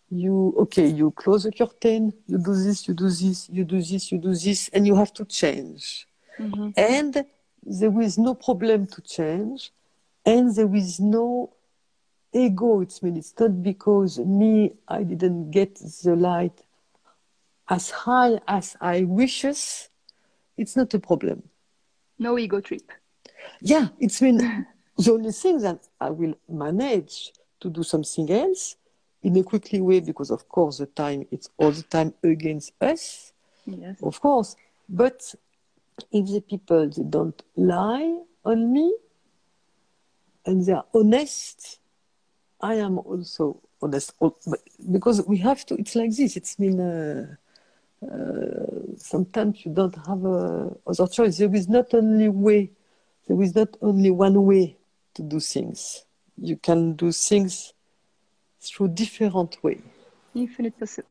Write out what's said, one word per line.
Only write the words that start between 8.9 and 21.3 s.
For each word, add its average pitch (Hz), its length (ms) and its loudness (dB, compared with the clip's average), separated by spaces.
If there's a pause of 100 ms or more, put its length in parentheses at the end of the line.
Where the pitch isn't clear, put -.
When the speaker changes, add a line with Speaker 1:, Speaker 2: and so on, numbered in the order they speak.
Speaker 1:
change, 190 680 -6 (520)
and 233 300 4
there 208 220 2
is 180 240 -2
no 233 520 0 (800)
ego. 220 500 4
It 180 200 -8
means 175 160 -2
it's - 220 -14
not 196 240 2
because 196 560 0
me, 208 540 4 (120)
I - 160 -4
didn't 170 480 -2
get 196 240 0
the 170 400 -2
light 175 480 0 (1040)
as 185 220 -4
high 247 560 2
as 196 340 -4
I 175 220 0
wishes. 254 840 -2 (680)
It's 220 200 -6
not 254 180 2
a 196 60 0
problem. - 420 -2 (760)